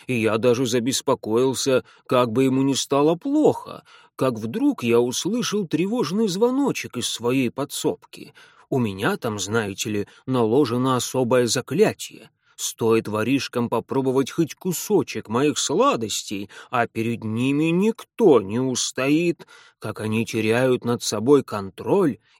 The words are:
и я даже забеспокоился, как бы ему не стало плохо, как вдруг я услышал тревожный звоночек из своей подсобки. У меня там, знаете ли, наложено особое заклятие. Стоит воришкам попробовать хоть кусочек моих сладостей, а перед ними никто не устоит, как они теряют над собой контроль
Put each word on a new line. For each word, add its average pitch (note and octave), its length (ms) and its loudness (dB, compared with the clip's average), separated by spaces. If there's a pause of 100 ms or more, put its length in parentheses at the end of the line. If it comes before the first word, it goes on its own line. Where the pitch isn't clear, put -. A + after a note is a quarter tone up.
и B2+ 120 -2
я G#2+ 180 2
даже A#2+ 280 2
забеспокоился, B2 1160 0 (240)
как B2 240 2
бы C3 140 2
ему C3 180 2
не C3+ 120 2
стало C#3+ 400 2
плохо, C4+ 680 0 (320)
как C3 200 0
вдруг E3 480 -2
я A#2 160 4
услышал F#3 680 -2
тревожный G3 600 0
звоночек A3+ 720 0
из A#2 100 -4
своей B2 440 0
подсобки. - 840 -6 (360)
У C#3 100 0
меня A#2 380 -2
там, G#2+ 200 -4
знаете G2+ 520 -4
ли, G#2 180 -4 (180)
наложено B2+ 720 2
особое B2+ 500 0
заклятие. - 840 -2 (240)
Стоит - 520 0
воришкам A#2 600 -2
попробовать C3 640 -2
хоть E3 240 -2
кусочек E3 720 -2
моих B2+ 300 0
сладостей, A#2+ 920 -2 (200)
а A#2+ 180 0
перед A2+ 360 -4
ними B2+ 420 0
никто F3 760 4
не G2+ 180 -4
устоит, C#3 880 -2 (360)
как A2 160 -8
они A2 260 -2
теряют A#2 600 0
над A#2+ 180 -2
собой A#2 400 4
контроль A2 760 -2 (200)